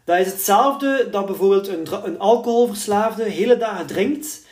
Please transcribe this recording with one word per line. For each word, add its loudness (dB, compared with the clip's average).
Dat 2
is 2
hetzelfde 2
dat -2
bijvoorbeeld 2
een -6
dra-, -6
een -8
alcoholverslaafde 0
hele 2
dagen -6
drinkt, -4